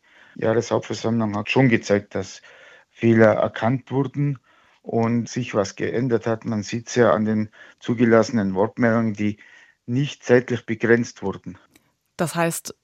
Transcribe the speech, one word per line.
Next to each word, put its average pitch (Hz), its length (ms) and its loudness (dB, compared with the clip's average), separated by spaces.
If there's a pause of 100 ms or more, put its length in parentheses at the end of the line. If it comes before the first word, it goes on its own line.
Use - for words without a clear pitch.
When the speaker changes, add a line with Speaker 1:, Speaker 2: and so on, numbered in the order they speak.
(360)
Speaker 1:
Jahreshauptversammlung 110 1000 -2
hat 107 140 -6
schon 131 180 4
gezeigt, 101 460 0
dass 95 260 -10 (480)
Fehler 113 440 4
erkannt 117 580 -2
wurden 139 480 -2 (460)
und 117 440 -2
sich - 260 -6
was 98 220 -2
geändert 117 500 -2
hat. 113 180 -4
Man 110 200 -4
sieht's - 320 -8
ja 113 160 6
an 107 120 2
den 107 260 -2 (280)
zugelassenen 113 760 2
Wortmeldungen, 113 580 0
die 104 220 -4 (500)
nicht 131 380 -6
zeitlich 123 420 2
begrenzt 117 560 0
wurden. 92 340 -8 (600)
Speaker 2:
Das 170 180 -4
heißt, 165 500 -4